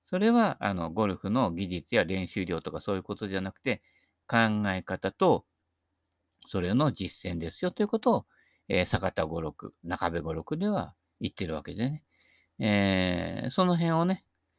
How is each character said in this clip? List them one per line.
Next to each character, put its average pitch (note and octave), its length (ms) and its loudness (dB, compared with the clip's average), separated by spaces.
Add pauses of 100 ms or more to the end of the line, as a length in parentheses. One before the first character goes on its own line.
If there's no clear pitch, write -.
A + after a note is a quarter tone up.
そ F#3 120 -4
れ A3 140 4
は、 A3+ 280 4
あ G2+ 140 0
の、 E2 160 -2
ゴ G#2 160 2
ル F#2+ 100 0
フ - 140 -6
の A2 220 2
技 F2+ 160 -4
術 F2+ 280 -4
や G#2 80 6
練 F#2 240 -2
習 F#2+ 160 -4
量 E2 180 -2
と E2 100 -8
か D#2 100 -8
そ G#2 120 -2
う - 20 0
い F#2 40 -2
う F2+ 40 -6
こ G2+ 120 -8
と G#2 120 -6
じ F#2+ 100 -4
ゃ F#2 40 -2
な F#2+ 100 -4
く - 100 -20
て、 - 220 -4 (440)
考 A#2 100 0 (300)
え F#2 140 0
方 F#2 300 -2
と、 E3 340 4 (1000)
そ F#2+ 140 -2
れ F2+ 120 0
の C3+ 200 2
実 F2+ 380 -6
践 F2 60 -4
で E2 140 -6
す - 120 -8
よ F3+ 80 -2
と - 120 -2
い - 20 2
う - 20 -2
こ A3+ 120 -2
と A3 160 2
を、 G#2+ 100 -4 (440)
え F2+ 140 2
ー、 - 20 0
坂 F#2 260 0
田 E2+ 140 -2
語 E2 160 -4
録、 - 320 -8 (100)
中 F2 260 -2
部 E2 140 -2
語 D#2+ 100 -4
録 D#2+ 240 -6
で G3 100 -2
は C#3+ 280 -4 (240)
言 G2 100 -4
っ - 40 -8
て G2 120 -6
る D#2+ 80 -4
わ D2+ 80 -6
け D#2+ 140 -12
で A#2 140 -2
ね。 D3+ 140 -8 (560)
え F#2+ 880 0
ー、 - 40 -4
そ F#3 140 2
の F3+ 100 4
辺 E3 180 2
を E3 120 2
ね、 F#3 200 -2 (340)